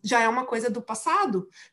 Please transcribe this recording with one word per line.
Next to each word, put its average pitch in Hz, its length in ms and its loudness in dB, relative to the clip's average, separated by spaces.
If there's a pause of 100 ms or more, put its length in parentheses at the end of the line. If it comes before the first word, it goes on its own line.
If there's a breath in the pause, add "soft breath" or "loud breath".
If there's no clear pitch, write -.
Já 233 180 2
é 226 80 4
uma 247 160 0
coisa 240 240 -4
do 220 140 -4
passado, 240 680 -2 (240 loud breath)